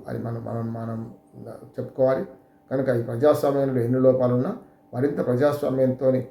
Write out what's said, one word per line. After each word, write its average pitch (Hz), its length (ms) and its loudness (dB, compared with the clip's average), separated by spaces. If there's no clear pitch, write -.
అని 120 100 -6
మనం, 117 260 -8
మనం, 113 280 -6
మనం 113 420 -8
చెప్పుకోవాలి. 131 760 -2
కనుక 131 180 0
ఈ 120 140 2
ప్రజాస్వామ్యంలో 135 760 2
ఎన్ని 123 200 2
లోపాలున్నా 127 560 4
మరింత 143 320 0
ప్రజాస్వామ్యంతోనే 131 1040 0